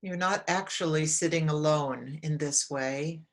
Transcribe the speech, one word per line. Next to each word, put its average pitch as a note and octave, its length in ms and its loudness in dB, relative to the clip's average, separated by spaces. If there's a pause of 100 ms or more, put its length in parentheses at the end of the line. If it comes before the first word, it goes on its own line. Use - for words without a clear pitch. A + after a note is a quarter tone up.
You're F3+ 160 -8
not F#3+ 300 0
actually F3 580 2
sitting D#3+ 440 2
alone D3 720 0
in D#3 140 -2
this D3 320 0
way. C#3 520 -4 (120)